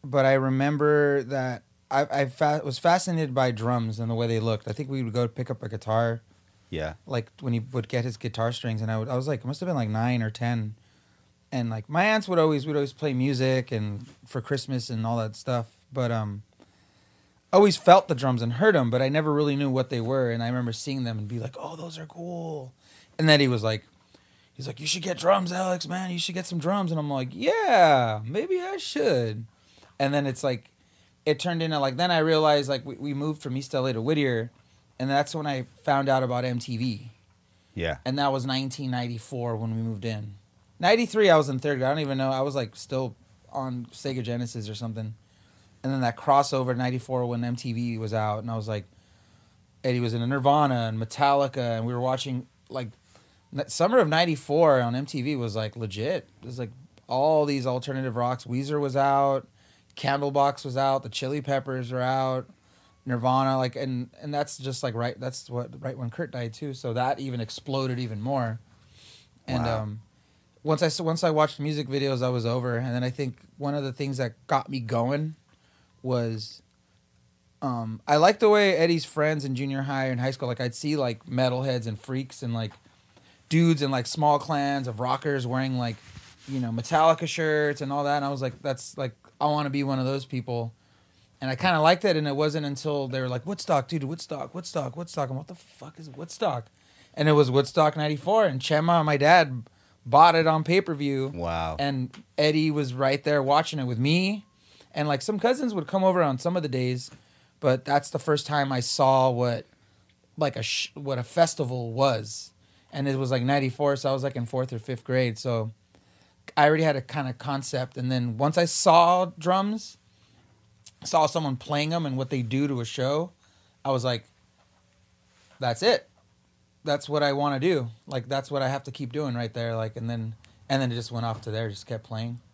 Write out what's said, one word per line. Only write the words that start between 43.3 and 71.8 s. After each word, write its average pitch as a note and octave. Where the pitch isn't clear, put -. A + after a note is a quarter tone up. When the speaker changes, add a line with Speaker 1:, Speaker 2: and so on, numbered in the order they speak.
Speaker 1:
on B2
Sega B2+
Genesis A#2+
or G#2+
something. A2
And C3+
then C3+
that A#2+
crossover C3+
ninety-four B2+
when A#2+
M A#2+
T A#2+
V A#2
was G#2+
out, G#2+
and A#2
I A2+
was G#2+
like, G#2
Eddie B2
was A#2
in A#2
Nirvana C3+
and A2
Metallica, C3+
and A2+
we B2
were A#2+
watching, B2+
like, B2
n-, C#3
summer A3+
of F3
ninety-four D#3
on A#2+
M C#3
T -
V C#3+
was, A#2
like, A2
legit. A#2
It -
was, B2
like, A#2
all D3
these C#3
alternative C3
rocks. B2
Weezer C#3
was C3+
out, C#3
Candlebox C#3
was B2+
out, C3+
the A#2
Chili C#3
Peppers C3
were B2+
out, C3
Nirvana, C3
like, B2+
and, B2+
and D3
that's D3
just, C3
like, A#2+
right, A#2
that's B2+
what, B2
right C3
when B2
Kurt E3
died A#2+
too. C#3+
So B2+
that B2+
even C3
exploded C3
even A2
more. A#2+
And, B2
Speaker 2:
Wow. A2
Speaker 1:
um, G#2+
once D3+
I E3+
s-, D#3
once E3
I E3+
watched D3+
music D3